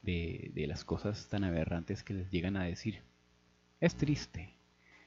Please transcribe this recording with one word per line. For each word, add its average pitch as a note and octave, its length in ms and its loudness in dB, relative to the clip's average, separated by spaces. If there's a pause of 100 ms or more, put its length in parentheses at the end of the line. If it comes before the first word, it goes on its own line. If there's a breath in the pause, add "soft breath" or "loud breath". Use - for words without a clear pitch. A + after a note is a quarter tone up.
De, E2+ 500 -2
de D2+ 140 0
las F2 180 -4
cosas G#2 440 -2
tan G2+ 140 2
aberrantes E2+ 600 0
que G2+ 100 -6
les F#2 160 -2
llegan F#2+ 280 2
a F#2 80 0
decir. F#2 360 -4 (800)
Es E3+ 160 4
triste. - 580 0 (540 soft breath)